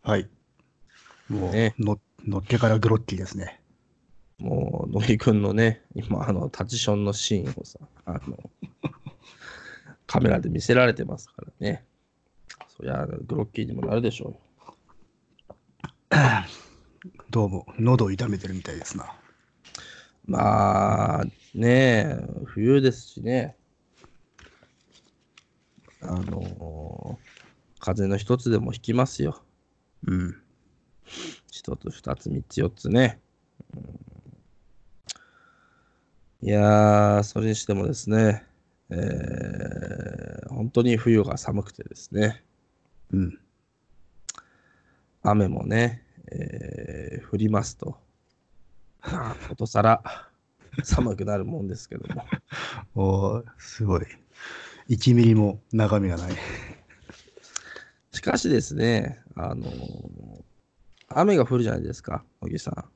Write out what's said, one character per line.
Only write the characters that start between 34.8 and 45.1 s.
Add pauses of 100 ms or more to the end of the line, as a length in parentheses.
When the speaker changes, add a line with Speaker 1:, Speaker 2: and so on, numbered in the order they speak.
Speaker 2:
い
や
ー、
そ
れ
に
し
て
も
で
す
ね、 (460)
え
ー、
本
当
に
冬
が
寒
く
て
で
す
ね。 (680)
Speaker 1:
う
ん。 (1800)